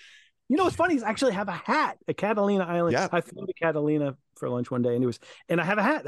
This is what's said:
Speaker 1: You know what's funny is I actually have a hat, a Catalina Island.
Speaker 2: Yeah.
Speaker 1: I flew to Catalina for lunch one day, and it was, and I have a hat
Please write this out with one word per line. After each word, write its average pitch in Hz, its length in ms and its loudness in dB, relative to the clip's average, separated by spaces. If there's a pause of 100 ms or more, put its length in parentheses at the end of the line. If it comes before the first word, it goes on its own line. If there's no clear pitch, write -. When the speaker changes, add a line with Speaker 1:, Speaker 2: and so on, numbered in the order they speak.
(480)
Speaker 1:
You 254 80 2
know 381 80 2
what's - 120 0
funny 339 180 2
is 240 80 0
I 214 80 -2
actually 240 220 0
have 196 160 -4
a 185 40 -4
hat, 240 540 -2
a 156 80 -2
Catalina 202 500 2
Island. 170 280 0
Speaker 2:
Yeah. 170 180 2
Speaker 1:
I 175 100 0
flew 196 260 -8
to 185 60 -6
Catalina 151 640 0 (200)
for 139 120 -6
lunch 123 220 -4
one 123 100 -2
day, 120 140 0
and 123 80 2
it 127 60 4
was, 117 100 -4 (300)
and 170 120 0
I 160 40 0
have 202 120 0
a 208 60 2
hat 285 260 0